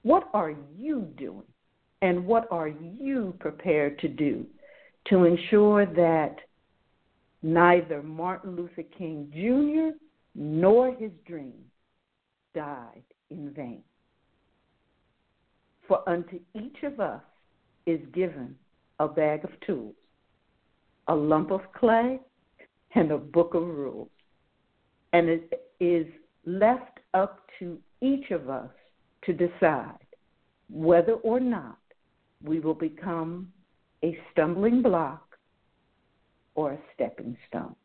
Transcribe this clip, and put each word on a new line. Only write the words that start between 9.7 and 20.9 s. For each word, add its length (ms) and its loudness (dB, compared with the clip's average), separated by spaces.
nor 600 4
his 160 -8
dream 380 -16
died 480 -12
in 240 -12
vain? 280 -12
For 220 2
unto 320 -4
each 280 -14
of 180 -8
us 220 -6
is 140 -2
given 420 -6
a 80 0
bag 360 0
of 60 -14
tools, 280 -6